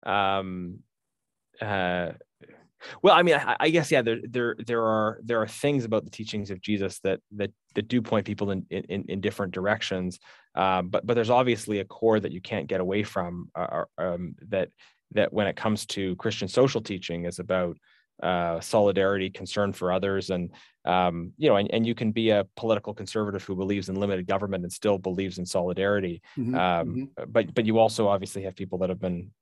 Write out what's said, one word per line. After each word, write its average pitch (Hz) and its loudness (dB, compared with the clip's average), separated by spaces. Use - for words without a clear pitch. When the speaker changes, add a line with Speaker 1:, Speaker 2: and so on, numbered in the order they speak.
Speaker 1:
um, 95 -2
uh, 90 -2
well, 185 8
I 175 8
mean, 175 6
I, 139 0
I 151 4
guess, 160 2
yeah, 135 4
there, 113 0
there, 117 -2
there 117 -2
are, 110 2
there 113 2
are 107 0
things 139 0
about 110 0
the - -16
teachings 104 -8
of 92 -8
Jesus 98 -2
that, 95 0
that, 101 -4
that 107 -2
do 123 2
point 104 0
people 101 -2
in, 95 -4
in, 95 -4
in 95 -4
different 98 -2
directions. 92 -2
Uh, 92 2
but, 90 -2
but 117 2
there's 117 2
obviously 120 2
a 95 -4
core 110 4
that 98 -4
you 90 -10
can't 80 -6
get 82 -2
away 95 0
from, 87 -6
uh, 85 -4
uh, 82 -4
um, 87 -8
that, 98 0
that 104 2
when 101 2
it - -2
comes 107 -2
to 95 -4
Christian 104 -4
social 123 2
teaching 87 -6
is 87 -6
about, 90 -2
uh, 87 0
solidarity, 98 2
concern 101 -2
for 90 -2
others. 95 0
And, 90 -2
um, 90 2
you 151 2
know, 104 6
and, 101 2
and 113 2
you 117 0
can 110 -2
be 110 2
a 101 4
political 107 0
conservative 101 -4
who 98 -4
believes 95 -2
in 95 -4
limited 98 0
government 98 -2
and 85 -8
still 101 2
believes 95 -2
in 90 -6
solidarity. 92 0
Speaker 2:
Mm-hmm, 127 -2
Speaker 1:
Um, 87 2
Speaker 2:
mm-hmm. - -6
Speaker 1:
but, 113 2
but 117 2
you 110 4
also 113 4
obviously 98 -2
have 95 -8
people 92 -8
that 92 0
have 92 -4
been 90 -4